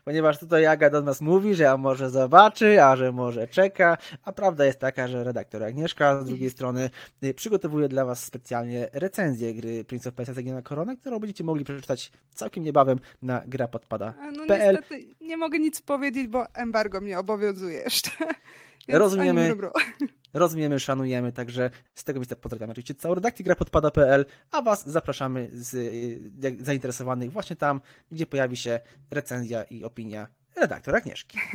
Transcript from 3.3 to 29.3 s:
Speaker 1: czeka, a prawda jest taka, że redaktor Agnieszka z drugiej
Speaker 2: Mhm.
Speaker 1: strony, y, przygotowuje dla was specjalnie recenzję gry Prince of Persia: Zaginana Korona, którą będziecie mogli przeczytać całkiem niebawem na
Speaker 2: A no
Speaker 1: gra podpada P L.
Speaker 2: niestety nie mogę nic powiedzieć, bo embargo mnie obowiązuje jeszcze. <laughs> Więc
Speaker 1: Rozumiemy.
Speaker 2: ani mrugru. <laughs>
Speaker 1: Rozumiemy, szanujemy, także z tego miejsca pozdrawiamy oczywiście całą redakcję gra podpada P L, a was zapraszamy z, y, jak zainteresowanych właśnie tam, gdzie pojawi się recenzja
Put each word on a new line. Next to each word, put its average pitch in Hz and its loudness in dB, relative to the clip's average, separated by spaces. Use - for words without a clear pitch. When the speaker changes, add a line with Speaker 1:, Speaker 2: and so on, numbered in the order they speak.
Speaker 1:
czeka, 185 2
a 196 -10
prawda 175 0
jest 131 2
taka, 131 -4
że 123 -4
redaktor 113 -6
Agnieszka 143 2
z 135 -8
drugiej 131 -6
Speaker 2:
Mhm. 127 -2
Speaker 1:
strony, 127 -4
y, 135 -2
przygotowuje 156 0
dla 131 0
was 123 -6
specjalnie 120 -6
recenzję 139 -2
gry 113 -6
Prince 123 -8
of 123 -10
Persia: 127 -8
Zaginana 127 -8
Korona, 175 -6
którą 247 -8
będziecie 202 -8
mogli 156 -2
przeczytać 135 -8
całkiem 196 -8
niebawem 139 4
na 127 -4
Speaker 2:
A 113 -4
no - -14
Speaker 1:
gra 127 -4
podpada 110 -8
P 302 8
L. 196 8
Speaker 2:
niestety 277 -10
nie 320 -10
mogę 320 -2
nic 311 0
powiedzieć, 269 -2
bo 233 -2
embargo 214 -2
mnie 196 -6
obowiązuje 190 -2
jeszcze. - -2
<laughs> 320 -4
Więc 147 6
Speaker 1:
Rozumiemy. 185 4
Speaker 2:
ani 165 4
mrugru. 196 -2
<laughs> - -4
Speaker 1:
Rozumiemy, 156 2
szanujemy, 127 -2
także 123 -4
z - -18
tego 131 -4
miejsca 123 -8
pozdrawiamy 113 -10
oczywiście 123 -10
całą 170 0
redakcję 185 0
gra 180 4
podpada 151 2
P 151 6
L, 139 6
a 294 -2
was 220 2
zapraszamy 135 -4
z, 123 -12
y, 117 -6
jak 127 -4
zainteresowanych 127 -4
właśnie 185 -8
tam, 143 0
gdzie 160 -6
pojawi 131 -2
się 117 -2
recenzja 123 -6